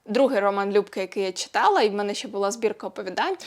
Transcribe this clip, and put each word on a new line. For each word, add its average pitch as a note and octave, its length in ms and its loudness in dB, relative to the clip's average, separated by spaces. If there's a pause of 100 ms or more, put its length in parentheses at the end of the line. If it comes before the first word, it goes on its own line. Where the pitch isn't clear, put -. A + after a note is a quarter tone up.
Другий B3 340 2
роман G3+ 320 0
Любки, G3+ 280 0
який F#3+ 220 -4
я F#3+ 100 -2
читала, D4 500 2
і A3 60 4
в G3+ 40 0
мене G3+ 220 -4
ще G#3 140 -8
була G3 220 -2
збірка A3 360 -4
оповідань. G3+ 500 -4 (100)